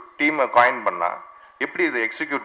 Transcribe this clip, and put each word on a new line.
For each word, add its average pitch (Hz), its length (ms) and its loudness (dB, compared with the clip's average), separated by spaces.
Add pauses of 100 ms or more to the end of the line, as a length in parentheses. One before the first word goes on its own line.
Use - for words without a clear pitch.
(180)
டீமை 147 320 2
coin 120 340 4
பண்ணா, 90 380 -2 (360)
எப்படி - 260 -2
இதை 131 180 0
execute 143 420 -6